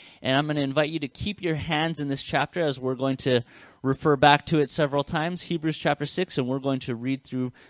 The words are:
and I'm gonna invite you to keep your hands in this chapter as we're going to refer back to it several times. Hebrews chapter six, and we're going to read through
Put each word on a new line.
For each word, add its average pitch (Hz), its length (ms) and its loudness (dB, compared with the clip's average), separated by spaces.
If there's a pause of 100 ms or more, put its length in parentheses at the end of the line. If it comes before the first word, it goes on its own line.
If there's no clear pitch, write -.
(200)
and 131 160 0
I'm 147 100 2
gonna 151 140 -2
invite 143 300 0
you 160 100 -4
to 147 80 -6
keep - 340 -8
your 160 140 -2
hands 160 420 -2
in 147 80 -4
this 139 160 -2
chapter 151 380 -2
as 143 180 0
we're 131 160 -2
going 131 220 0 (120)
to 123 140 4 (400)
refer 135 320 2
back 143 320 6
to 156 140 2
it 139 100 0
several 143 320 0
times. 165 400 -4
Hebrews 160 360 -2
chapter 147 280 0
six, - 320 -4
and 127 80 0
we're 131 140 -2
going 135 200 0
to 131 140 -4
read 131 300 -4
through 127 280 -4 (180)